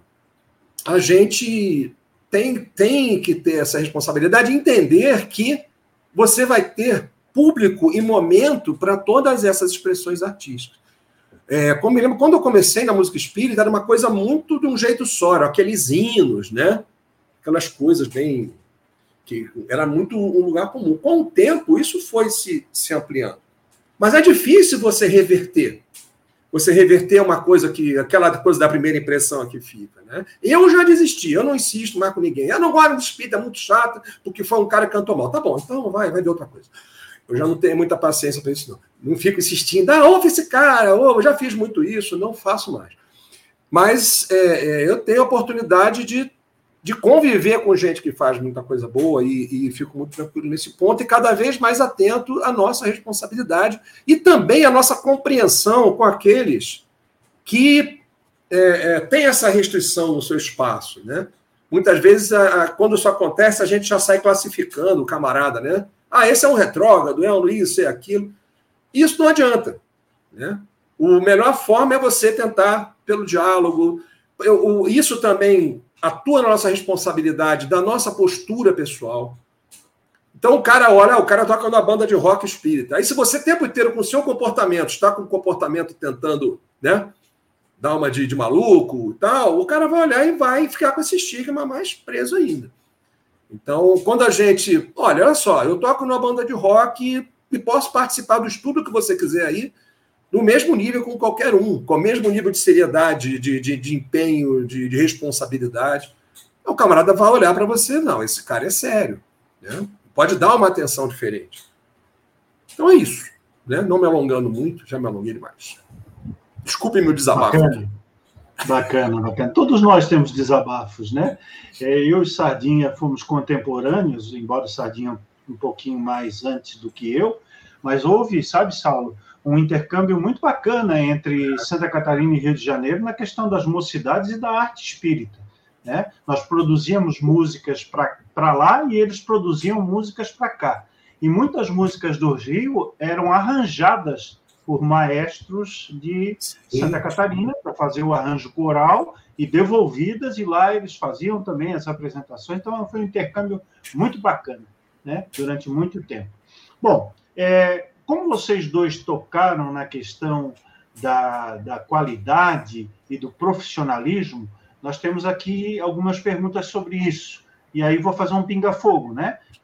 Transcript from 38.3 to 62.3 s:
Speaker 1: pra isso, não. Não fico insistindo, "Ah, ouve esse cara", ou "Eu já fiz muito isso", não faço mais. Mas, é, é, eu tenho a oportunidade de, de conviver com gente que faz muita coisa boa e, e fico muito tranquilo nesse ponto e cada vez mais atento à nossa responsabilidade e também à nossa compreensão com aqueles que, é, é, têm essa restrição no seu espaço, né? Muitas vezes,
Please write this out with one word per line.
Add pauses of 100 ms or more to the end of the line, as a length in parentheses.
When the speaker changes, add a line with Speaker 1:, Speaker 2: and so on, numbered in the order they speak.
Speaker 1:
pra
isso,
não. (240)
Não
fico
insistindo,
"Ah,
ouve
esse
cara",
ou
"Eu
já
fiz
muito
isso",
não
faço
mais. (760)
Mas,
é,
é,
eu
tenho
a
oportunidade
de, (500)
de
conviver
com
gente
que
faz
muita
coisa
boa
e,
e
fico
muito
tranquilo
nesse
ponto
e
cada
vez
mais
atento
à
nossa
responsabilidade (260)
e
também
à
nossa
compreensão
com
aqueles (580)
que, (480)
é,
é,
têm
essa
restrição
no
seu
espaço,
né? (420)
Muitas
vezes,